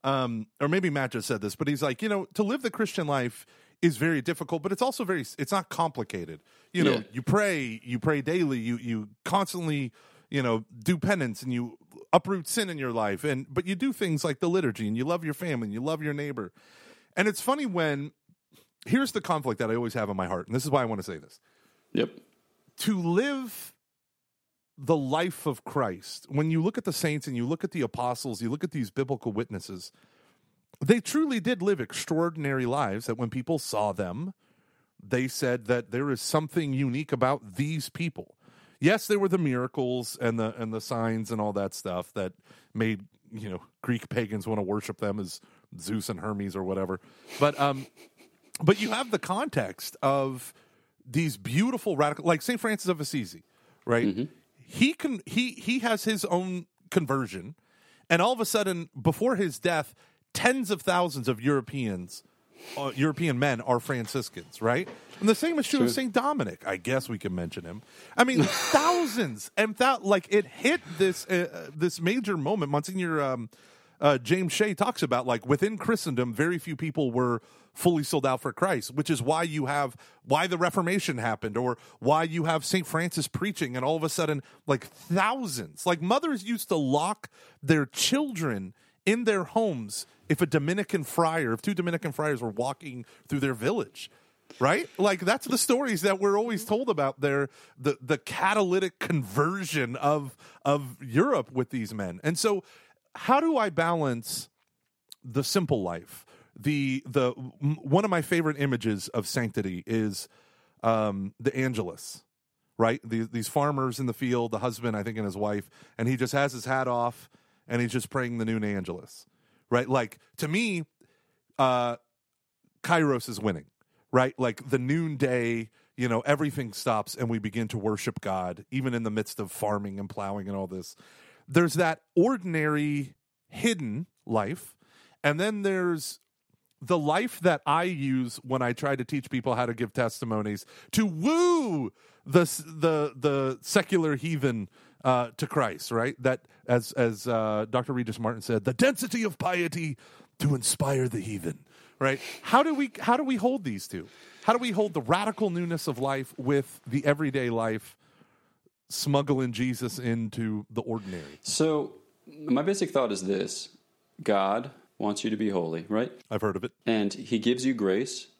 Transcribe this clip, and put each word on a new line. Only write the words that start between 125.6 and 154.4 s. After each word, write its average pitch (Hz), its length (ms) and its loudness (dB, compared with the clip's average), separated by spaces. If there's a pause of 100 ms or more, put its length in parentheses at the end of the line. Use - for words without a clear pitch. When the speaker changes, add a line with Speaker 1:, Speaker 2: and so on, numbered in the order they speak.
Speaker 1:
you 123 140 0
know, 117 120 2
everything 143 520 0
stops, - 420 -2
and 120 140 -2
we 113 100 0
begin 107 300 -4
to 117 80 -6
worship 107 440 -2
God, 90 480 -4
even 131 240 -2
in 117 100 -2
the 110 80 -2
midst 107 280 -4
of 98 120 -6
farming 101 480 -2
and 98 100 -8
plowing 98 380 -8
and 98 100 -6
all 95 100 -4
this. 92 280 -12 (520)
There's 151 280 4
that 165 260 2 (140)
ordinary, 151 960 2 (340)
hidden 160 600 -2 (180)
life, 110 500 -2 (480)
and 147 160 4
then 208 220 -2
there's 180 580 -2 (640)
the 170 160 2
life 160 440 0
that 165 240 4
I 156 180 4
use 135 540 0
when 127 240 -2
I 120 100 2
try 139 240 0
to 123 80 -4
teach 143 260 -4
people 127 240 0
how 120 120 2
to 117 80 -2
give 117 180 -4
testimonies 107 760 -2 (280)
to 220 120 4
woo 226 880 2 (340)
the 147 160 8
s-, 151 240 0
the, 156 500 0
the 135 460 0
secular 170 540 2
heathen, 131 540 -2 (340)
uh, 123 340 4
to 151 100 -4
Christ, 113 440 -2
right? 120 300 0
That, 131 200 2 (260)
as, 120 260 2
as, 117 340 0
uh, 110 420 0
Doctor 123 240 -2
Regis 117 260 -4
Martin 110 220 -2
said, 110 240 0
"The 131 80 2
density 240 500 2
of 196 140 -4
piety 170 600 -2 (420)
to 143 160 4
inspire 131 520 0
the 117 120 -2
heathen," 90 400 -6 (400)
right? 135 200 2 (240)
How 269 200 6
do 320 100 2
we, 269 260 0
how 247 180 4
do 302 60 0
we 262 140 0
hold 233 260 0
these 107 240 -6
two? 82 200 -8 (360)